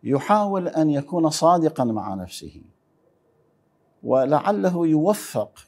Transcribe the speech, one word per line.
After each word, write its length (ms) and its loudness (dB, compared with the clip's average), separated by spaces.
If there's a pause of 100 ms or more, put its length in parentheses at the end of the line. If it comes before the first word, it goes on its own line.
يحاول 640 0
أن 220 0
يكون 400 -2
صادقا 540 2
مع 300 -4
نفسه، 480 -14 (1400)
ولعله 840 0
يوفق 800 0